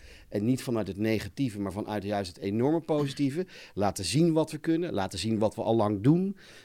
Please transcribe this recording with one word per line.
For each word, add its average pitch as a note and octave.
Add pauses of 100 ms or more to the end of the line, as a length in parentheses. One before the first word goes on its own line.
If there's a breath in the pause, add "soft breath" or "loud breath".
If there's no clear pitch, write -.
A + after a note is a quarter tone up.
(280 loud breath)
En G#2
niet B2
vanuit A2
het F#2
negatieve, G#2
maar G2
vanuit G#2
juist G2+
het -
enorme B2
positieve. D3 (280 loud breath)
Laten G2
zien D#3
wat D#3
we D3+
kunnen, E3
laten G2
zien A2
wat G#2
we A2+
al A2+
lang G#2
doen. F3 (280 loud breath)